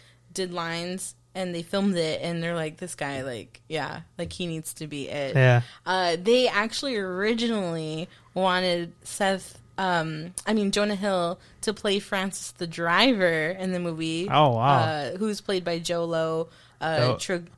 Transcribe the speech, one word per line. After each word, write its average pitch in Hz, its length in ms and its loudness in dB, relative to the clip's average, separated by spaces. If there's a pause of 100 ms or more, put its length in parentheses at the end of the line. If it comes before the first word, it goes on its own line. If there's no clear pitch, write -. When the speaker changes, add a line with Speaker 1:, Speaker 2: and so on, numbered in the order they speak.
(340)
Speaker 1:
did 185 200 -4
lines 170 640 -6 (200)
and 185 180 -4
they 170 100 -4
filmed 196 340 0
it 160 260 0
and 170 180 -4
they're 170 140 -2
like, 160 220 -4
"This - 180 -10
guy, 139 280 -6
like, 120 440 -10
yeah, 151 340 -4 (160)
like, 170 140 -8
he 180 160 -6
needs 160 280 -6
to 156 120 -10
be 143 220 -8
it." 139 260 -4
Speaker 2:
Yeah. 127 280 8 (220)
Speaker 1:
Uh, 180 320 2
they 233 300 4
actually 226 480 -2
originally 185 1120 -2 (260)
wanted 180 600 2 (100)
Seth, - 560 -2 (180)
um, 170 560 -2 (140)
I 208 60 2
mean, 208 180 2
Jonah 208 240 0
Hill 185 440 0 (220)
to - 120 -2
play 202 260 0
Francis 196 520 -4
the - 160 -8
driver 170 840 4
in 185 240 -4
the 180 60 -2
movie. 165 500 -4
Speaker 2:
Oh, 143 220 6
wow. 123 280 4
Speaker 1:
Uh, 147 380 -2
who's 208 240 -2
played 190 220 -2
by 170 160 -2
Jolo, 165 680 -2 (340)
uh, 160 180 0
Speaker 2:
Oh. 127 200 2
Speaker 1:
Trug-, 175 380 -4